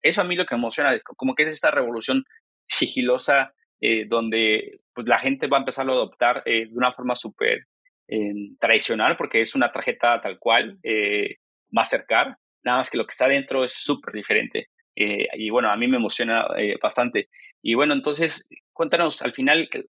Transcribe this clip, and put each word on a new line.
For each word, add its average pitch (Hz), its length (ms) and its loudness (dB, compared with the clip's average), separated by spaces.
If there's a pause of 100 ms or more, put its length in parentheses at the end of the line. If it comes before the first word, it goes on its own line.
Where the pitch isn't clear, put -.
eso 180 180 2
a 180 40 2
mí 180 120 -2
lo 180 80 2
que 131 100 -6
me 120 60 0
emociona, 127 380 0 (180)
como 131 180 -2
que 151 100 2
es 156 60 -4
esta 156 200 0
revolución 131 540 0 (440)
sigilosa, 127 840 2 (260)
eh, 113 280 0
donde, 113 720 0 (120)
pues, 117 140 -10
la 117 140 4
gente 135 260 -2
va 135 120 4
a - 20 -6
empezarlo 131 320 -2
a 127 40 2
adoptar, 120 500 0
eh, 113 200 0
de 110 80 -14
una 127 180 2
forma 123 220 -4
súper, - 520 -2 (420)
eh, 104 240 -2 (260)
tradicional, 113 580 2
porque 120 240 -2
es - 140 -2
una 127 160 2
tarjeta 120 500 0
tal 95 180 -8
cual, 117 440 2
eh, 104 540 -2 (340)
Mastercard, 113 640 0 (300)
nada 123 140 2
más 127 120 -4
que 123 80 -4
lo 110 80 -2
que - 60 -16
está 127 160 2
dentro 135 360 0
es 123 100 -4
súper - 400 -4
diferente. - 560 -2 (260)
Eh, 104 380 0
y 107 160 -6
bueno, 113 200 2
a 104 60 0
mí 120 100 0
me 127 120 2
emociona, 113 480 0 (100)
eh, 104 260 -2
bastante. 120 460 -2 (340)
Y 113 120 0
bueno, 147 200 2
entonces, 147 540 -2 (240)
cuéntanos 165 500 0
al 123 100 -4
final, 147 380 2
que, 156 140 -8 (120)